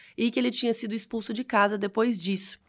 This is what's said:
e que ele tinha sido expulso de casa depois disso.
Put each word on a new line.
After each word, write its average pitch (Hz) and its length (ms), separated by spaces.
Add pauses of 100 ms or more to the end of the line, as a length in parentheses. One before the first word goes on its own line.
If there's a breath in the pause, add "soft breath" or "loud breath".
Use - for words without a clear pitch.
(160 soft breath)
e 233 140
que 240 80
ele 247 140
tinha 240 200
sido 226 220
expulso 226 380
de 220 100
casa 208 340
depois 202 460
disso. 190 340 (120)